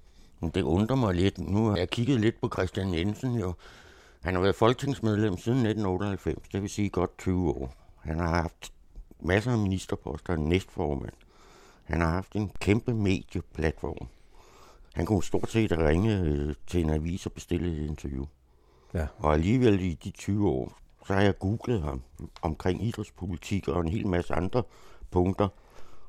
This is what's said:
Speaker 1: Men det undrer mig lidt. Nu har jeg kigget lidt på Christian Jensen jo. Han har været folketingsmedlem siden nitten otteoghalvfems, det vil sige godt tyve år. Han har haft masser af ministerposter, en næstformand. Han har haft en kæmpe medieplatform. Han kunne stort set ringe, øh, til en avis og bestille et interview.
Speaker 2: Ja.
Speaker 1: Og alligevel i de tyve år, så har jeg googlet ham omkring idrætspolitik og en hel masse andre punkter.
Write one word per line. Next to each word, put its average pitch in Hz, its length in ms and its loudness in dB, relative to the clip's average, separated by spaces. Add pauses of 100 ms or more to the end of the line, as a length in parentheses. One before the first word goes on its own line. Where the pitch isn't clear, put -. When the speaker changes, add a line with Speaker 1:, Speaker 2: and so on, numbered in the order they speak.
(400)
Speaker 1:
Men 82 100 -2
det 92 120 0
undrer 104 340 2
mig 110 180 2
lidt. 95 240 2
Nu 95 280 2
har 104 100 2
jeg 90 140 0
kigget 120 300 2
lidt 110 200 2
på 120 80 -2
Christian 95 460 -2
Jensen 104 400 0
jo. 92 180 -2 (680)
Han 90 140 -2
har 90 60 2
været 95 140 4
folketingsmedlem 110 840 2
siden 123 240 0
nitten 107 240 0
otteoghalvfems, 92 640 -2
det 98 100 -2
vil 101 80 -6
sige 101 180 -2
godt - 300 -2
tyve 90 320 0
år. 64 240 -6 (260)
Han 80 180 -4
har 85 100 0
haft 82 440 -2 (480)
masser 107 320 2
af 117 60 2
ministerposter, 95 760 -2
en 78 140 0
næstformand. 78 640 0 (720)
Han 80 160 -2
har 85 100 2
haft 92 220 -4
en 104 180 -2 (100)
kæmpe 113 340 0
medieplatform. - 1160 -2 (840)
Han 85 120 -2
kunne 95 180 2
stort - 260 0
set 101 280 2
ringe, 90 420 4
øh, 73 340 0 (120)
til 87 140 0
en 78 100 2
avis 80 360 -2
og - 60 -4
bestille 87 400 -4
et 76 140 -4
interview. 69 380 -6 (680)
Speaker 2:
Ja. 80 120 -2 (120)
Speaker 1:
Og 76 140 2
alligevel 101 480 4
i 90 140 0 (100)
de 101 60 -8
tyve 101 380 0
år, 65 300 -2 (280)
så 98 80 0
har 98 80 4
jeg 98 160 4
googlet 104 440 -2
ham 69 200 -4 (400)
omkring 85 420 -2
idrætspolitik 98 840 -6
og 85 120 0
en 82 80 0
hel - 180 -2
masse 87 280 0
andre 95 280 0 (480)
punkter. 92 380 2 (600)